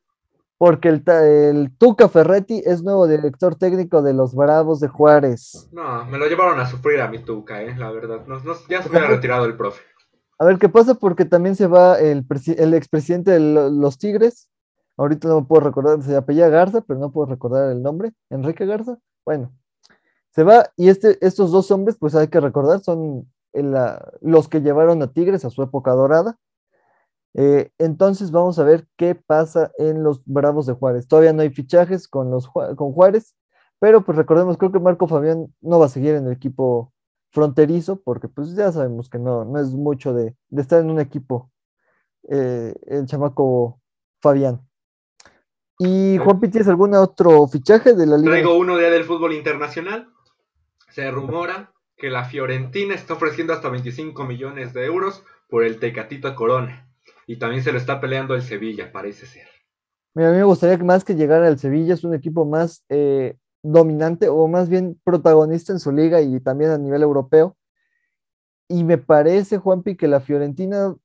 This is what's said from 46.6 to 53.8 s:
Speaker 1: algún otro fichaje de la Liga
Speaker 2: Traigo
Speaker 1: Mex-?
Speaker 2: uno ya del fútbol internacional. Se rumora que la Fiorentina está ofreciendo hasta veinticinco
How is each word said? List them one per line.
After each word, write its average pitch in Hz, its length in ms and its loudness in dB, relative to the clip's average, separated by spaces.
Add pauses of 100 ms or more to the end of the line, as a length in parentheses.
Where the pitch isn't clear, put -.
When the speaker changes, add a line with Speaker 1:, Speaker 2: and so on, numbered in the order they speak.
Speaker 1:
algún 196 280 2
otro 175 520 6
fichaje 220 460 4
de 175 140 2
la 151 100 4
Liga 160 140 2
Speaker 2:
Traigo 170 180 2
Speaker 1:
Mex-? 170 120 2
Speaker 2:
uno 180 200 0
ya 170 80 2
del 170 160 2
fútbol 165 280 -4
internacional. 156 760 -8 (800)
Se 135 220 -10
rumora 160 600 -10 (240)
que 139 140 -12
la 127 160 -8
Fiorentina 131 680 -8
está - 180 -12
ofreciendo 160 400 -4
hasta 151 160 -8
veinticinco 131 560 -12